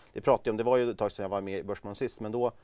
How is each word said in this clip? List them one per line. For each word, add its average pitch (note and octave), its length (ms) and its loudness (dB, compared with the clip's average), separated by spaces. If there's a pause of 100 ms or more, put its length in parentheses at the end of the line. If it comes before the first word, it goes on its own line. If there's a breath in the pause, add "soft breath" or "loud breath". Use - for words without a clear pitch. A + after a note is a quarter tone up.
(120)
det - 80 -8
pratade B2 280 4
jag A2+ 40 2
om, G#2+ 40 -2
det A2 80 0
var B2 120 4
ju A#2+ 140 4
ett G2+ 80 -8
tag G#2 140 0
sedan G#2 100 -10
jag F#2+ 80 -4
var G2 100 0
med G2 180 -4
i - 40 -4
Börsmorgon G2+ 340 -8
sist, - 240 -6
men G#2+ 120 -6
då A#2+ 200 0 (120 soft breath)